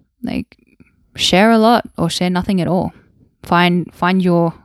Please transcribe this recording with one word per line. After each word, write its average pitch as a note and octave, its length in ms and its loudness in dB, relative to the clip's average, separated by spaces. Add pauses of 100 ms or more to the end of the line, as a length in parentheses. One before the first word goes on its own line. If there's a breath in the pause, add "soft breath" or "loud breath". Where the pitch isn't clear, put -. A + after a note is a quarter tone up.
(220)
Like, - 360 -10 (580)
share G3 340 2
a A3+ 80 4
lot A3 300 2 (100)
or E3+ 120 -2
share F3+ 200 -4
nothing F3+ 320 -2
at D#3 60 -2
all. F3 260 -4 (500 soft breath)
Find, F3 500 0
find F#3 280 0
your E3+ 320 0 (120)